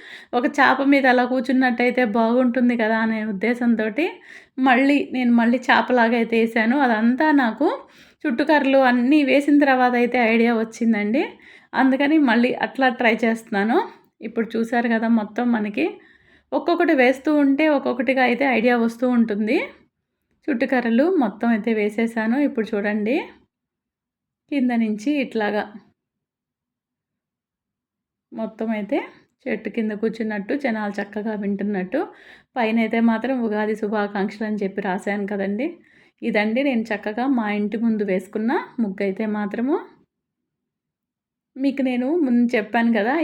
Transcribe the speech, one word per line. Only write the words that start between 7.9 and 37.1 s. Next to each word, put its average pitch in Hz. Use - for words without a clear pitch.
చుట్టుకర్రలు 277
అన్నీ 247
వేసిన 285
తర్వాత 254
అయితే 240
ఐడియా 233
వచ్చిందండి. 226
అందుకని 269
మళ్ళీ 240
అట్లా 262
ట్రై 226
చేస్తున్నాను. 226
ఇప్పుడు 208
చూసారు 233
కదా, 226
మొత్తం 214
మనకి 214
ఒక్కొక్కటి 330
వేస్తూ 262
ఉంటే 277
ఒక్కొక్కటిగా 262
అయితే 247
ఐడియా 240
వస్తూ 233
ఉంటుంది. 220
చుట్టుకర్రలు 247
మొత్తం 233
అయితే 226
వేసేసాను. 220
ఇప్పుడు 254
చూడండి, 208
కింద 254
నుంచి 214
ఇట్లాగా 208
మొత్తం 226
అయితే 214
చెట్టు 226
కింద 220
కూర్చున్నట్టు, 220
జనాలు 220
చక్కగా 202
వింటున్నట్టు. 202
పైన 226
అయితే 226
మాత్రం 233
ఉగాది 214
శుభాకాంక్షలు 208
అని 208
చెప్పి 196
రాశాను 202
కదండి. 202
ఇదండి 220
నేను 233
చక్కగా 214